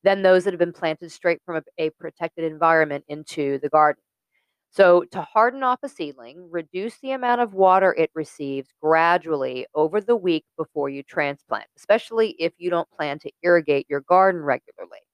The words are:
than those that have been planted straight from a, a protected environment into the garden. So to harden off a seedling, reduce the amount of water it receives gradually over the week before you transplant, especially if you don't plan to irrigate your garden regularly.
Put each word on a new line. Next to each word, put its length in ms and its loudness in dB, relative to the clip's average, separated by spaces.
than 180 2
those 220 6
that 100 -2
have 60 -12
been 140 0
planted 380 -6
straight 320 -2
from 120 -10
a, 80 -4
a 60 -2
protected 520 -10
environment 640 0
into 520 -6
the 100 -6
garden. 320 2
So 400 4
to 100 -10
harden 400 0
off 220 0
a 60 -12
seedling, 600 -16
reduce 480 -8
the 140 -10
amount 300 -2
of 120 -2
water 400 4
it 220 0
receives 540 -8
gradually 920 0
over 260 0
the 140 0
week 300 -2
before 320 -6
you 140 -12
transplant, 640 -6
especially 520 0
if 180 -4
you 140 -6
don't 180 -4
plan 300 -8
to 120 -14
irrigate 440 0
your 140 -4
garden 400 2
regularly. 600 -8